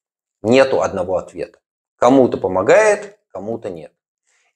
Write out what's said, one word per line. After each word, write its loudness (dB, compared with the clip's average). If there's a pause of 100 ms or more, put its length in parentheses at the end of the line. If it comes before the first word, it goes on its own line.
(420)
Нету 2
одного -4
ответа. -12 (380)
Кому-то 4
помогает, 0 (120)
кому-то -12
нет. -18 (640)